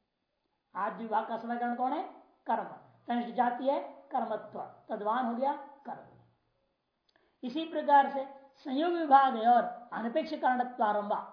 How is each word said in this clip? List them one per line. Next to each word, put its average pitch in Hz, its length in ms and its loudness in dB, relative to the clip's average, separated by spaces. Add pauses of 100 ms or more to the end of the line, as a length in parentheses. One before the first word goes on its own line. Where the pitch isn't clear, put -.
(760)
आद्य 190 280 -4
विभाग 220 240 0
का 233 80 -4
असमय 233 220 -6
कारण 240 180 -2
कौन 254 180 -2
है? 339 100 -2 (420)
कर्म। 220 180 -2 (440)
तनिष्ठ 240 240 -2
जाति 240 360 0
है 285 140 2 (300)
कर्मत्व, 214 600 -6 (160)
तद्वान 220 360 -2
हो 233 100 -2
गया 269 200 0
कर्म। - 600 -16 (1300)
इसी 269 220 -4
प्रकार 285 440 4
से 269 160 -4 (320)
संयोग 311 360 0
विभाग 269 420 6
है 226 120 0
और 240 340 4 (120)
अनपेक्ष 233 420 -4
कारणत्वारंभ, 233 800 0 (200)